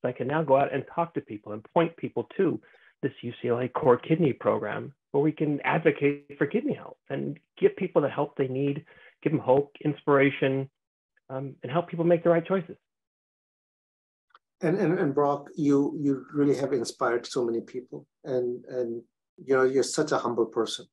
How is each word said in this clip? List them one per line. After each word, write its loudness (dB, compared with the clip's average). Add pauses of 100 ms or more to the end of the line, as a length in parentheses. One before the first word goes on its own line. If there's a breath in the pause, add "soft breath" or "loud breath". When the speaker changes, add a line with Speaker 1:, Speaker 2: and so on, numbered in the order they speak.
Speaker 1:
So -2
I -4
can -6
now 0
go 6
out 2
and -2 (100)
talk -4
to -4
people -14
and -12
point 2
people -8
to 0 (420 soft breath)
this -2 (120)
U -8 (100)
C -4
L 0
A -4
Core 4
Kidney 0
Program, -4 (160)
where 0
we 2
can -2
advocate 0
for 2
kidney -2
health -16 (140)
and -6 (180)
give 2
people 0
the 0
help -4
they -2
need, -4 (360 soft breath)
give -2
them 0
hope, 2 (100)
inspiration, 2 (580)
um, -10
and -6
help -2
people -4
make 4
the 4
right 2
choices. -4 (1900)
Speaker 2:
And, 0
and, 2
and 0
Brock, 0
you, 2
you -2
really 2
have -2
inspired -2
so -2
many -2
people, -14 (160)
and, -4
and, -6 (420)
you 2
know, 4
you're 2
such -2
a 0
humble 0
person. -4